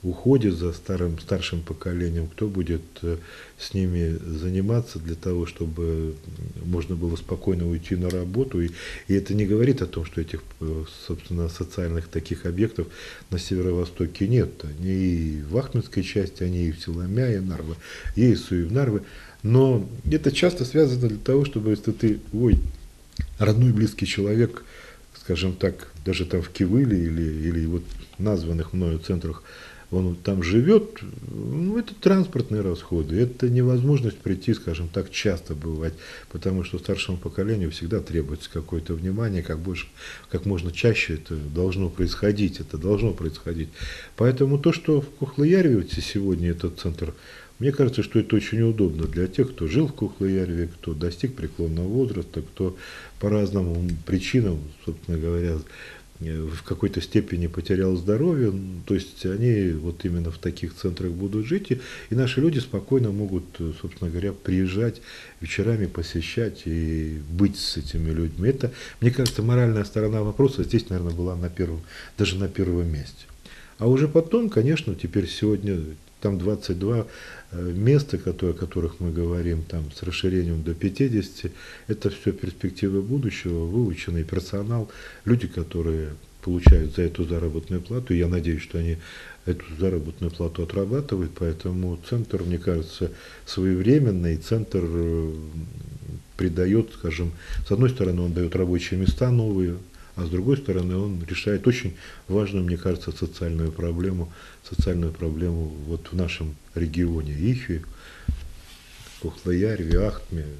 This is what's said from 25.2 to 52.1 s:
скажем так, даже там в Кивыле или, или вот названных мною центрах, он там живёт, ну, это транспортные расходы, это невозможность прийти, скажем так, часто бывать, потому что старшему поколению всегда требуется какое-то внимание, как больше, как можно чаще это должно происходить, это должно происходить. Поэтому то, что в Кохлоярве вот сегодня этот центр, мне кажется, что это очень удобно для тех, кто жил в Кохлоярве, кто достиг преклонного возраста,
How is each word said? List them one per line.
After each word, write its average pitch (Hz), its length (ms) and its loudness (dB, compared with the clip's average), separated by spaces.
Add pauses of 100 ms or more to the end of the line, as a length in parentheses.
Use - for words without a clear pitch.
скажем 90 340 0
так, - 380 -2 (120)
даже 92 220 0
там 87 160 0
в - 80 -6
Кивыле 101 540 4
или, 82 180 0 (260)
или 82 180 0
вот 85 180 -2 (340)
названных 82 540 0
мною 85 260 0
центрах, 82 460 -4 (460)
он 92 260 0
там 95 260 0
живёт, 139 580 4 (300)
ну, 147 480 -2
это - 160 -6
транспортные 135 680 4
расходы, 82 580 0
это 123 300 2
невозможность 123 640 4
прийти, 98 380 0
скажем 85 340 -4
так, 95 220 -4
часто 87 440 -2
бывать, 80 380 -4 (380)
потому 92 340 0
что 90 140 -6
старшему 92 400 -4
поколению 95 520 -2
всегда 87 300 -2
требуется 78 500 -4
какое-то 82 440 -4
внимание, 95 480 -2
как 80 160 -4
больше, 82 300 -6 (420)
как - 160 -2
можно 87 260 0
чаще 101 420 2
это 78 220 -8
должно 87 540 0
происходить, 101 680 0
это 78 200 -8
должно 101 340 2
происходить. 82 560 -4 (480)
Поэтому 131 420 4
то, 160 140 4
что 156 300 2
в 143 160 -8
Кохлоярве 151 580 4
вот 90 160 0
сегодня 87 600 0
этот 82 280 -4
центр, 82 320 -4 (460)
мне 131 120 2
кажется, 127 320 4
что - 160 4
это 110 160 2
очень 110 280 2
удобно 95 440 4
для 82 200 0
тех, 123 260 2
кто 85 160 -4
жил 139 200 4
в - 40 -6
Кохлоярве, 92 760 0
кто - 260 -8
достиг 85 420 -4
преклонного 80 500 -2
возраста, 104 540 -2